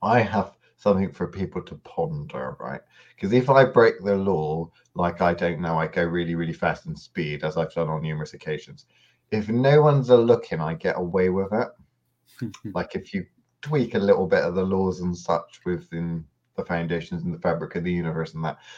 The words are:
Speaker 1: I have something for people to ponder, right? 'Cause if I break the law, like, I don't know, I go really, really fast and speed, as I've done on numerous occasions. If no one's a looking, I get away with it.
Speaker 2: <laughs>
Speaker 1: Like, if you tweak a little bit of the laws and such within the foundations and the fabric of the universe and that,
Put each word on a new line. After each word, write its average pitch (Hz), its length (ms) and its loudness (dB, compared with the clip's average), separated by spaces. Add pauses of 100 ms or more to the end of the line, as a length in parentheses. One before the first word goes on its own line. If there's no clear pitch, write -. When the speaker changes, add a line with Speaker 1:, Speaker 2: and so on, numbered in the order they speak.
Speaker 1:
I 107 200 4
have - 340 -2 (220)
something 95 340 2
for 87 160 -6
people 90 360 -8
to - 140 -16
ponder, 73 840 -8
right? 64 220 -10 (380)
'Cause 98 140 -2
if 127 160 4
I 135 160 8
break 113 380 4
the 98 140 2
law, 82 520 -2 (260)
like, 87 260 -2
I 87 120 4
don't 87 280 -2
know, 82 180 -2
I 80 80 0
go 87 160 -2
really, 85 320 -2
really 82 180 -4
fast 82 320 -4
and 80 140 -10
speed, 73 440 -8
as 87 140 -4
I've 80 160 -4
done 82 160 -2
on 78 140 -6
numerous 78 300 -8
occasions. - 520 -12 (460)
If 107 180 -4
no 135 320 6
one's 143 280 4
a 123 80 10
looking, 117 420 2
I 80 160 -4
get 90 220 -2
away 92 320 0
with 95 240 -2
it. 120 160 -2 (680)
Speaker 2:
<laughs> 104 380 -10
Speaker 1:
Like, 87 200 -6
if - 180 -8
you 95 120 -6 (360)
tweak 143 340 -2
a 104 40 2
little 98 280 4
bit 85 160 2
of 85 120 -2
the 92 100 0
laws 95 340 0
and 90 180 -4
such - 480 -4
within 85 600 -6 (300)
the 85 100 -8
foundations 85 580 -4
and 87 100 -4
the 78 60 -10
fabric 82 360 -4
of 85 100 -4
the 87 80 -2
universe 82 400 -4
and 156 100 -8
that, - 140 -6 (200)